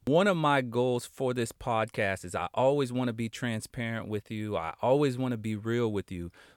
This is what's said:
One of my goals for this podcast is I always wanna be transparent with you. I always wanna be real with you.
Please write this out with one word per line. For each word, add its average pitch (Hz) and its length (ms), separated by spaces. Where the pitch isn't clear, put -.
One 170 220
of 190 100
my 147 240
goals 123 460
for 127 260
this 120 180
podcast 110 720
is 90 120
I 90 180
always 131 400
wanna 123 200
be 113 160
transparent 113 760
with 104 220
you. 107 260
I 82 240
always 131 380
wanna 127 200
be 110 180
real 113 360
with 101 200
you. 87 200